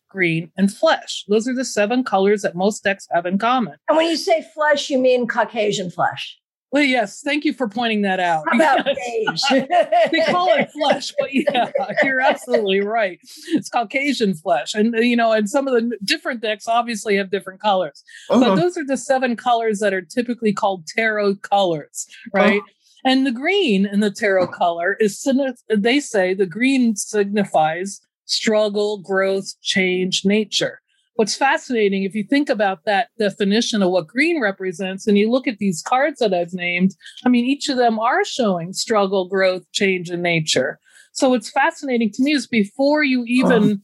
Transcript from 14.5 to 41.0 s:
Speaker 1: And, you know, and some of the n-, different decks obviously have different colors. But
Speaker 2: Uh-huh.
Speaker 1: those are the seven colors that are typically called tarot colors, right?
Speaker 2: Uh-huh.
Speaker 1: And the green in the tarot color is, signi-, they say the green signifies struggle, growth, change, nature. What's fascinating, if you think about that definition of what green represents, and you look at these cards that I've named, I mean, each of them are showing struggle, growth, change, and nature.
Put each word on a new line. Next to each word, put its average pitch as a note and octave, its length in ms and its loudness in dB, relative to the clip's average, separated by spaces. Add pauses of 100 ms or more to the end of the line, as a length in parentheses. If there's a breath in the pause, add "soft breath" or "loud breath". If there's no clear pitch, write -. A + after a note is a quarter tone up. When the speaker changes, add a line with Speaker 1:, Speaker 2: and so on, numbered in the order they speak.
Speaker 1:
And, A3 240 0
you A#3+ 180 2
know, A#3 180 2
and G#3+ 140 2
some C#4 200 -2
of C4 80 0
the A3+ 60 2
n-, A#3+ 100 -2 (120)
different D4 380 -4
decks G#3+ 260 -6
obviously A#3 480 -2
have G3 140 -2
different F#3+ 320 -8
colors. F#3 420 0 (240 loud breath)
But A#3+ 140 4
Speaker 2:
Uh-huh. G#3 140 4
Speaker 1:
those F4 200 0
are E4+ 100 -6
the C4+ 120 -2
seven B3+ 380 -2
colors A3+ 460 0
that G3+ 120 0
are F#3 80 -4
typically A#3 500 -2
called G3 360 -4
tarot G#3+ 560 0
colors, F3 640 -2 (260 loud breath)
right? G3 280 4
Speaker 2:
Uh-huh. - 100 -14 (340 soft breath)
Speaker 1:
And C4 220 4
the C4+ 40 0
green C4 540 2
in G3+ 140 0
the G#3+ 100 2
tarot F#3+ 380 0
color F3 520 -2
is, G#3 240 0
signi-, C4 300 0 (160)
they A3 300 2
say F#3+ 340 0
the G3 140 0
green A#3+ 480 2
signifies G3 1040 -2 (240)
struggle, G#3 720 -2
growth, G3 640 -2
change, F#3 640 -2
nature. G3+ 540 0 (360)
What's G#3+ 200 0
fascinating, A3+ 720 0
if F#3 100 -6
you G#3+ 80 -2
think C#4+ 260 0
about G3+ 360 -2
that G3 240 0 (100)
definition G#3 640 0
of F3+ 80 2
what F3 160 0
green D4+ 340 0
represents, F#3+ 640 -6
and G#3 100 4
you G#3 140 4
look B3+ 180 -2
at A#3 120 -4
these F#3+ 240 -2
cards C#4 360 0
that G#3+ 140 0
I've F3 200 -2
named, F3+ 420 0 (280 loud breath)
I B3 60 2
mean, A#3+ 160 2
each C#4 240 -2
of C4 80 -4
them A#3 220 2
are D4 260 0
showing F#3+ 480 -2
struggle, G3 540 0
growth, F#3 360 0 (100)
change, F#3 360 -2
and F3 140 -4
nature. D#3+ 560 0 (320 soft breath)